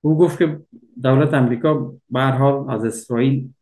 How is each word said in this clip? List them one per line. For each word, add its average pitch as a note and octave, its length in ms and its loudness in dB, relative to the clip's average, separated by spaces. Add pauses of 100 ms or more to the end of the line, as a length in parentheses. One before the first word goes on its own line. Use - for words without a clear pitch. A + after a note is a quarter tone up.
او D#3 180 0
گفت E3+ 200 2
که D3+ 220 0 (420)
دولت C3+ 320 2
امریکا C3 600 0 (160)
به B2+ 100 -2
هر C3+ 120 2
حال C#3 380 0
از A2 140 -4
اسرائیل B2+ 760 -2